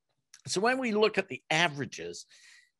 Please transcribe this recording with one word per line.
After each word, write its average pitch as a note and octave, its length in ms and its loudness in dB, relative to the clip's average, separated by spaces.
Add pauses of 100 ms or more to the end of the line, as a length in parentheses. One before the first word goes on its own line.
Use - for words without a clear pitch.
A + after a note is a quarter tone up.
(480)
So F3+ 120 -2
when B3+ 180 2
we B3 120 -2
look G#3 260 2
at F#3+ 120 0
the - 200 -10
averages, C#3+ 800 -2 (540)